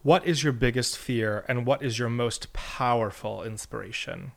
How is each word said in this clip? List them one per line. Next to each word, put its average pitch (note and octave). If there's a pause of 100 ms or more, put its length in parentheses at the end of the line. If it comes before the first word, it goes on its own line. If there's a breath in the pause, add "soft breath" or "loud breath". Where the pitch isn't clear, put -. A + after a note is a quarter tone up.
What E3+
is D3+
your D3
biggest B2
fear, G#2+
and B2
what C3+
is A#2
your A#2+
most A#2+
powerful A2
inspiration? G#2